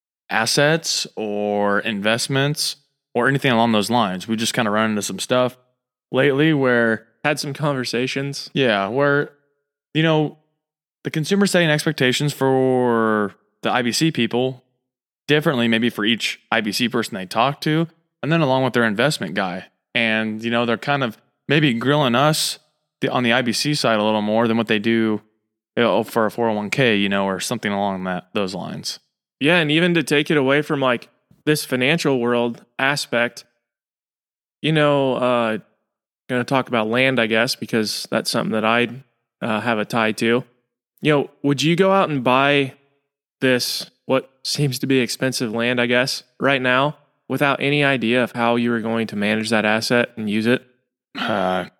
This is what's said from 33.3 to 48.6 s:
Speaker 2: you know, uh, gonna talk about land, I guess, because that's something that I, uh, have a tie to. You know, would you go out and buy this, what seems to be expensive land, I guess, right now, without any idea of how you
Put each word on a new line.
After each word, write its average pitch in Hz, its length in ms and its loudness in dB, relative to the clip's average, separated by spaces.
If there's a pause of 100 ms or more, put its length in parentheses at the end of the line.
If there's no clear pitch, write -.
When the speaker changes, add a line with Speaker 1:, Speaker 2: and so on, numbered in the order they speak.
Speaker 2:
you 151 100 0
know, 143 440 2
uh, 120 420 0 (680)
gonna 123 160 -2
talk 127 240 0
about 110 200 -2
land, 127 320 2
I 113 60 2
guess, 113 280 0
because - 560 -4
that's 113 200 -2
something 113 220 -2
that 110 120 -2
I, 117 240 2 (540)
uh, 110 180 -4
have 113 180 -2
a 104 60 -2
tie 110 280 -2
to. 117 320 0 (580)
You 147 100 2
know, 143 180 0 (120)
would 139 200 0
you 165 140 2
go 190 160 4
out 190 160 2
and 139 160 -4
buy 135 480 2 (680)
this, 127 500 -2 (160)
what 131 240 -2 (120)
seems 143 360 -2
to - 80 -4
be 131 140 2
expensive 123 520 -4
land, 120 280 -2
I 120 60 0
guess, 123 360 0 (180)
right 131 220 2
now, 131 340 2 (320)
without 135 320 0
any 143 240 0
idea 123 400 2
of 110 80 -4
how 120 240 0
you 120 140 0